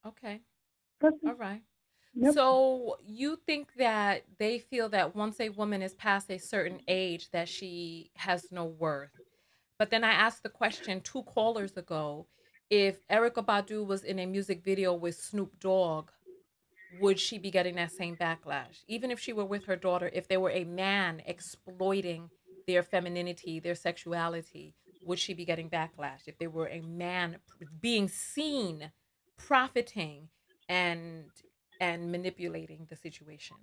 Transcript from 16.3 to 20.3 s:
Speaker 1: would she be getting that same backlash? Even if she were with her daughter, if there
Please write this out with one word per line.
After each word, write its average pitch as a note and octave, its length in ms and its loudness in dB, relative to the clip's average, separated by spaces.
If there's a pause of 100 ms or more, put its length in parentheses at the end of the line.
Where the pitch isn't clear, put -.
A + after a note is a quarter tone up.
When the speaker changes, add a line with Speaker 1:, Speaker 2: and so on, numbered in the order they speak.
Speaker 1:
would G3 180 6
she A3 200 -2
be F#3+ 120 -6
getting F3+ 260 2
that E3+ 160 -2
same E3+ 240 -6
backlash? E3 720 -4
Even A#3 220 -4
if A#3+ 100 -6
she B3 120 -8
were G#3 120 -2
with G3 220 -4
her F#3 100 0
daughter, F3+ 360 0
if F#3 160 -4
there F#3 120 4